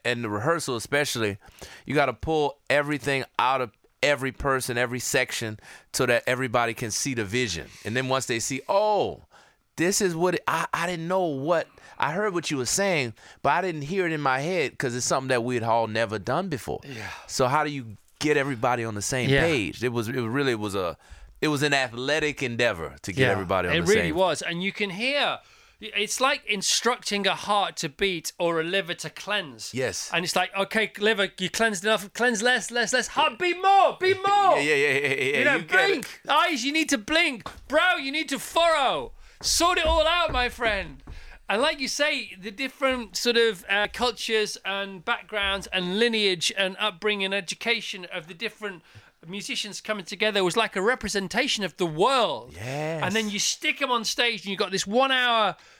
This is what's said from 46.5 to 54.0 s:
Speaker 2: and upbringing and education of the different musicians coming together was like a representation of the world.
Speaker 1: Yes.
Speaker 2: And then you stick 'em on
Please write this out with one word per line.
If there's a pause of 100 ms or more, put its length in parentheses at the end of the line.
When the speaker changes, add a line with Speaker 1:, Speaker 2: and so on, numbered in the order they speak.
Speaker 2:
and
upbringing
and
education
of
the
different (440)
musicians
coming
together
was
like
a
representation
of
the
world.
Speaker 1:
Yes.
Speaker 2:
And
then
you
stick
'em
on